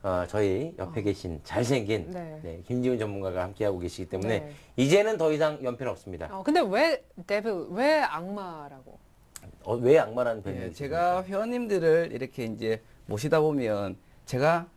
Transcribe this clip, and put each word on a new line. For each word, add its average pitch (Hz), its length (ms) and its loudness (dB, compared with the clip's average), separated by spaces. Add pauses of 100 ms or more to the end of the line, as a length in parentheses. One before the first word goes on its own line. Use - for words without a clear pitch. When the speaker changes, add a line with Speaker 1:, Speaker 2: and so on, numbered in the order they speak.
Speaker 1:
어, 90 240 0
저희 104 520 0
옆에 92 220 -6
Speaker 2:
어. 98 40 -6
Speaker 1:
계신 92 400 -2
잘생긴, 113 640 0
Speaker 2:
네. 165 320 -10
Speaker 1:
네, 87 240 -10
김지훈 123 320 0
전문가가 98 440 -2
함께하고 98 360 -2
계시기 87 300 -6
때문에 98 320 0
Speaker 2:
네. - 120 -14 (240)
Speaker 1:
이제는 196 420 4
더 156 120 4
이상 151 320 0
연패는 123 300 -4
없습니다. 87 400 -10
Speaker 2:
어, 190 100 -10
근데 311 240 4
왜 277 380 0 (240)
데빌, 202 420 -2
왜 285 300 2
악마라고? 165 1040 -8 (600)
Speaker 1:
어, 113 120 0
왜 127 220 8
악마라는 113 440 0
표현을 92 200 -6
Speaker 3:
예, 92 80 -6
Speaker 1:
쓰십니까? 143 260 -6
Speaker 3:
제가 180 280 2
회원님들을 196 880 2
이렇게 123 320 -6
이제 110 380 -2 (240)
모시다 139 340 2
보면 107 560 2 (300)
제가 165 400 2 (100)